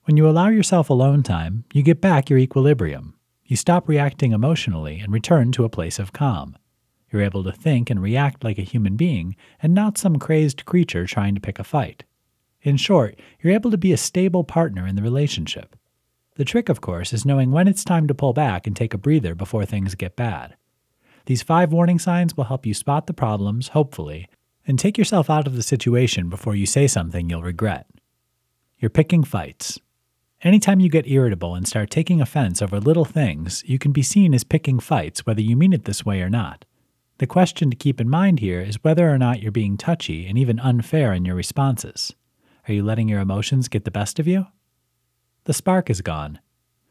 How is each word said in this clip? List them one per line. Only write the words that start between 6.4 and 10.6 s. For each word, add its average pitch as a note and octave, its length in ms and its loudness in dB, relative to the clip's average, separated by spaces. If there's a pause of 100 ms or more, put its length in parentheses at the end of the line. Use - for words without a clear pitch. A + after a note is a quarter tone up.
You're G#2 80 -2
able G2 240 -2
to F#2+ 80 -6
think B2 380 0
and G2 100 -2
react C3 420 -2
like A2 140 -4
a G2+ 60 -8
human G2+ 340 -2
being A2 400 -2 (260)
and D#3+ 120 4
not G#3 240 0
some D#3+ 200 2
crazed D#3 460 0